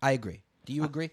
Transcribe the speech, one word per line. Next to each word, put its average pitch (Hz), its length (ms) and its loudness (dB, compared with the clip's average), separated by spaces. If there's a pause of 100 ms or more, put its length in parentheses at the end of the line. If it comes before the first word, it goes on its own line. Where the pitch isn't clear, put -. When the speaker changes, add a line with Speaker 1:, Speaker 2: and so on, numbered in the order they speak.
Speaker 1:
I 135 120 6
agree. 110 280 -2 (240)
Do 131 80 -6
you 147 100 0
Speaker 2:
I - 20 2
Speaker 1:
agree? 151 280 -4